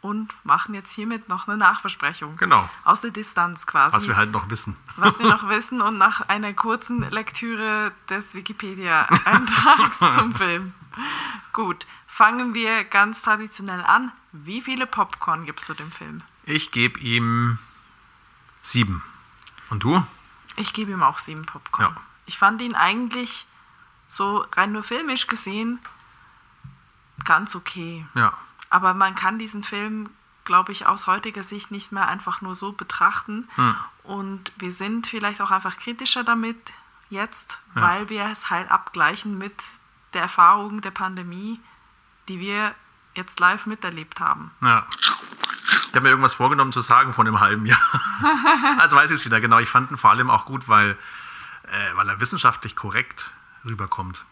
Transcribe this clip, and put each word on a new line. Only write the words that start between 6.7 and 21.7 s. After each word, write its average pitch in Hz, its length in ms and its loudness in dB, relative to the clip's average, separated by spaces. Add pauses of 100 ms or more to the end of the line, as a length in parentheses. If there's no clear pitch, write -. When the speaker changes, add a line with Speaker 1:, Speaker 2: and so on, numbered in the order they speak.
Speaker 1:
Lektüre 214 800 -4 (180)
des 202 260 -2
Wikipedia-Eintrags 190 1600 2
Speaker 2:
<laughs> 175 140 4
Speaker 1:
zum 233 220 2
Film. 185 380 -4 (800)
Gut, 185 340 -6 (220)
fangen 240 460 2
wir 226 320 0
ganz 208 380 2
traditionell 202 600 -2
an. 240 280 2 (200)
Wie 170 300 -10
viele 254 240 -4
Popcorn 170 600 -4
gibst - 220 -8
du 156 60 -8
dem 151 180 -14
Film? 76 300 -14 (220)
Speaker 2:
Ich 151 280 -4
geb 120 300 0
ihm 117 560 0 (1040)
sieben. 98 400 -2 (680)
Und 104 120 -6
du? 151 220 2 (520)
Speaker 1:
Ich 208 160 -6
gebe 208 180 -6
ihm 185 120 -4
auch 143 140 2
sieben 156 300 -6
Popcorn. - 480 -4